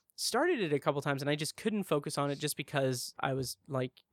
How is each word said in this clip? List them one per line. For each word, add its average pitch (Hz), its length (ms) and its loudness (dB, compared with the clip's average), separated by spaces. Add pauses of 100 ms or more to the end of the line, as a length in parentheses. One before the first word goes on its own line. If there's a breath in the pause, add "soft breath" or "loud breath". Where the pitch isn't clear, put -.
(160)
started 285 440 2
it 160 120 0
a 139 80 2
couple 143 200 2
times 139 220 0
and 139 80 0
I 147 60 2
just 147 200 -4
couldn't 208 280 -2
focus 147 340 0
on 143 120 2
it 143 100 -2
just 151 160 -2
because 135 640 0
I 143 140 2
was, 131 220 -4 (120)
like, 131 240 -2 (200)